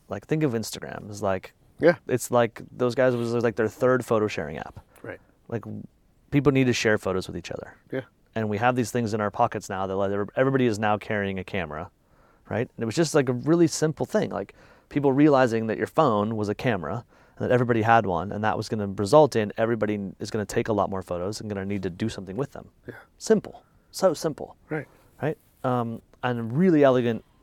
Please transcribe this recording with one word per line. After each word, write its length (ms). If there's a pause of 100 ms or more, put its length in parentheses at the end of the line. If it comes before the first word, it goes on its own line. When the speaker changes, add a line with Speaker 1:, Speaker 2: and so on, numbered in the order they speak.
Speaker 1:
Like, 160
think 180
of 100
Instagram. 560
It's 120
like, 320 (260)
Speaker 2:
Yeah. 160 (120)
Speaker 1:
it's 240
like 300 (100)
those 240
guys, 180
it 40
was, 160
like, 220
their 120
third 380
photo 220
sharing 300
app. 220 (220)
Speaker 2:
Right. 180 (280)
Speaker 1:
Like, 160 (680)
people 200
need 160
to 60
share 240
photos 300
with 100
each 140
other. 220 (180)
Speaker 2:
Yeah. 100 (340)
Speaker 1:
And 140
we 80
have 180
these 160
things 220
in 80
our 100
pockets 380
now 160
that 100
let 160
every-, 240
everybody 300
is 140
now 180
carrying 420
a 40
camera, 460 (600)
right? 260
And 80
it 20
was 100
just, 180
like, 160
a 40
really 340
simple 380
thing, 240
like, 240 (360)
people 220
realizing 560
that 100
your 100
phone 480
was 140
a 60
camera 480 (360)
and 100
that 20
everybody 300
had 240
one, 260
and 120
that 120
was 140
gonna 160
result 500
in 220
everybody 640
is 100
gonna 160
take 220
a 60
lot 180
more 100
photos 400
and 80
gonna 160
need 160
to 80
do 180
something 300
with 140
them. 180 (180)
Speaker 2:
Yeah. 60 (240)
Speaker 1:
Simple. 460 (260)
So 240
simple. 420 (140)
Speaker 2:
Right. 160 (340)
Speaker 1:
Right? 180 (260)
Um, 400 (200)
and 160
a 40
really 400
elegant 420 (180)